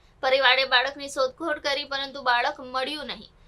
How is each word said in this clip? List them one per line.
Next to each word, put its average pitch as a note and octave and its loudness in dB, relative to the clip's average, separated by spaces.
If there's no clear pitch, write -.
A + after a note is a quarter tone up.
પરિવારે C4 4
બાળકની C4+ 0
શોધખોળ D4 -2
કરી C#4+ -4
પરંતુ C4+ -8
બાળક B3+ 2
મળ્યું C4 -6
નહીં. A3 -12